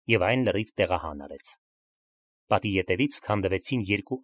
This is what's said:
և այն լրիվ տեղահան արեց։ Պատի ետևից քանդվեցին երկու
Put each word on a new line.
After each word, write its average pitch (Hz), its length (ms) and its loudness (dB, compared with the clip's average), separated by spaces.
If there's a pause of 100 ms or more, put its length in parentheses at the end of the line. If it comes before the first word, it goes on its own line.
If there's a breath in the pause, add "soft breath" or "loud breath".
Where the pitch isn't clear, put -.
և 107 160 4
այն 120 200 2
լրիվ 110 280 0
տեղահան 82 480 -2
արեց։ 71 320 -14 (1000)
Պատի 104 220 2
ետևից 95 480 0
քանդվեցին 101 640 0
երկու 104 400 -2